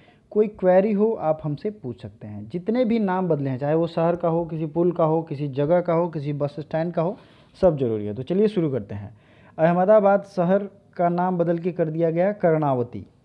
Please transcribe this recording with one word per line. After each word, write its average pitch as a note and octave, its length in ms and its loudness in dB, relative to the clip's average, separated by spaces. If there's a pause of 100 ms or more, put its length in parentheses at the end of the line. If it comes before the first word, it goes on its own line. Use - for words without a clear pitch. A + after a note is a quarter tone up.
(320)
कोई G#3+ 180 2
क्वेरी F#3+ 440 4
हो, G#3 200 2
आप D#3 300 -2
हमसे D3 280 -6
पूछ C3 320 -12
सकते G#2+ 240 -16
हैं। G#2+ 220 -12
जितने A3 360 -2
भी A3+ 140 0
नाम F#3 300 0
बदले C#3+ 220 0
हैं, B2+ 80 -4
चाहे C#3+ 160 0
वो E3 120 2
शहर E3 300 0
का E3+ 120 -2
हो, E3 160 0
किसी D#3+ 220 -6
पुल E3+ 260 0
का E3 120 2
हो, D#3+ 180 2
किसी D3 260 -6
जगह D3 320 2
का E3+ 120 -2
हो, E3+ 160 0
किसी D3+ 240 -6
बस C#3+ 280 -4
स्टैंड E3 320 -4
का E3+ 100 -2
हो, F#3+ 140 -2 (440)
सब E3+ 180 4
ज़रूरी A2+ 280 -2
है। G#2 80 -6
तो B2+ 80 -8
चलिए G3 260 0
शुरू F3 220 -2
करते A2 240 -6
हैं। G#2 220 -14 (420)
अहमदाबाद G3 640 4
शहर G3 460 0 (280)
का F3 120 2
नाम F3+ 300 -2
बदल E3+ 200 0
के E3+ 140 -4
कर D#3+ 160 -2
दिया E3 220 0
गया F3 220 0
कर्णावती, C#3 720 0 (180)